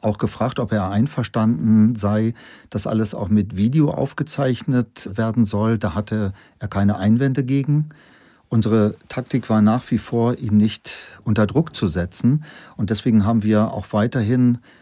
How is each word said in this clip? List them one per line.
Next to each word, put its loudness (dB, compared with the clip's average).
auch -2
gefragt, -4
ob -4
er -2
einverstanden 2
sei, 0
dass -6
alles -2
auch -6
mit 0
Video 2
aufgezeichnet -4
werden 0
soll. 0
Da -4
hatte -4
er -8
keine 2
Einwände 2
gegen. 0
Unsere 2
Taktik -4
war 2
nach 4
wie 2
vor, -2
ihn 0
nicht 0
unter 2
Druck 0
zu 0
setzen. -2
Und -2
deswegen 2
haben 0
wir 2
auch -10
weiterhin 2